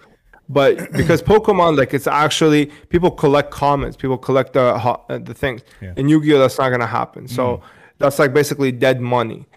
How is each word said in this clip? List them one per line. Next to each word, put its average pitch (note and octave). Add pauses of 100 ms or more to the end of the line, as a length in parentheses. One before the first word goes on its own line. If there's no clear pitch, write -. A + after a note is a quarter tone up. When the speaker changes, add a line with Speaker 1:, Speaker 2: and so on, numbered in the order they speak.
(480)
Speaker 1:
But C#3
<clears throat> -
because D3+
Pokemon, F#3
like, C3+
it's C3+
actually, D3 (200)
people E3+
collect C#3+
comments, C#3
people C3
collect C3
the B2
ho-, A2+
uh, B2+
the A#2
things. C3 (180)
Speaker 2:
Yeah. F#2
Speaker 1:
In C3+
Yu-Gi-Oh, D3+
that's B2+
not C3
gonna A#2+
happen. A#2+
So B2
Speaker 2:
Mm. - (360)
Speaker 1:
that's, C#3
like, C#3
basically C3+
dead B2+
money. A#2+ (120)